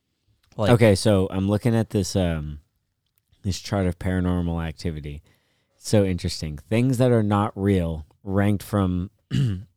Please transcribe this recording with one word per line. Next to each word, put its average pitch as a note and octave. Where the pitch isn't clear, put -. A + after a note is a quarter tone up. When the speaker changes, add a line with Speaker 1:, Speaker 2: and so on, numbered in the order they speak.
Speaker 1:
like A2+
Speaker 2:
Okay, A2
so F#2+
I'm F#2+
looking G#2
at A2+
this, G2
um, D#2+
this F#2+
chart G2
of F2
paranormal F2+
activity. D2+
So G#2
interesting. E2
Things A#2+
that B2+
are A2+
not G#2
real, F2+
ranked G2
from F#2
<clears throat> A#2